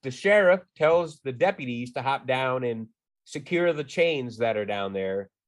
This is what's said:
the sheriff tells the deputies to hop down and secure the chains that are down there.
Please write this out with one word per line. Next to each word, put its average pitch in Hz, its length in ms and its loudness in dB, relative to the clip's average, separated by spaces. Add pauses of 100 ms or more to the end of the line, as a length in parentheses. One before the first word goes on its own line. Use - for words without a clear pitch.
the 131 80 -6
sheriff 190 500 4 (140)
tells 165 460 2
the 135 100 -6
deputies 127 640 -2
to 135 80 -6
hop 131 260 -2
down 127 360 0
and 113 240 -4 (360)
secure 170 500 0
the 151 120 -6
chains 131 520 -2
that 113 200 0
are 104 80 -2
down 98 280 -4
there. 95 360 -4 (180)